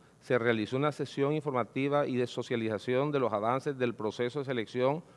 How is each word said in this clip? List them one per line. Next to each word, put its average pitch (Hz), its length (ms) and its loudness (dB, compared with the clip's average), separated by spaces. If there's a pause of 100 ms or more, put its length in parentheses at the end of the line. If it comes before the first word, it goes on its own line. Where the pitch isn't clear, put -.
(200)
se 127 180 2
realizó 113 380 2
una 147 160 2
sesión 139 400 -2
informativa 139 720 0
y 127 100 -2
de 123 100 2
socialización 123 840 0
de 143 80 2
los 117 140 2
avances 123 440 0
del 123 180 0
proceso 120 460 -2
de 139 40 -4
selección 127 580 0 (140)